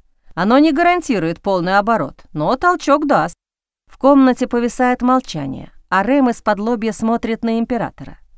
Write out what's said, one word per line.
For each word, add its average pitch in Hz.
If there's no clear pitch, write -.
Оно 208
не 311
гарантирует 277
полный 190
оборот, 202
но 160
толчок 311
даст». 170
В -
комнате 262
повисает 247
молчание, 156
а 190
Рэм 254
из-под 214
лобья 220
смотрит 226
на 226
императора. 226